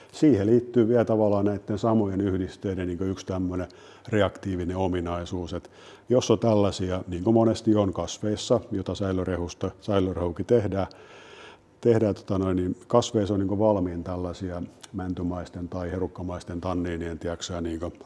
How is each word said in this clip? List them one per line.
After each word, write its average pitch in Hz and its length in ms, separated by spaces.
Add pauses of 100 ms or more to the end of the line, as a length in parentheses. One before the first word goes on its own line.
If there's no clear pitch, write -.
(120)
siihen 110 340
liittyy 120 420
vielä 120 160
tavallaan 107 400
näitten 104 340
samojen 104 420
yhdisteiden 92 680
niinku 90 180
yksi 95 220
tämmönen 90 420 (400)
reaktiivinen 92 680
ominaisuus, 87 760
että 87 180 (380)
jos 123 220
on 107 80
tällaisia, 98 720
niin 90 160
kuin 113 100
monesti 113 400
on 101 180
kasveissa, 107 680 (120)
jota 98 220
säilörehusta, 92 760 (100)
säilörehukin 92 640
tehdään, 98 400 (920)
tehdään 110 340
tota 95 240
noin, 95 180
niin 92 200 (100)
kasveissa 107 480
on 98 60
niinku 98 180
valmiin 92 460
tällaisia 90 580 (300)
mäntymaisten 90 760
tai 90 220
herukkamaisten 90 720
tanniinien, 85 580
tiedätkö 85 260
sä, 87 160
niinku 85 320 (140)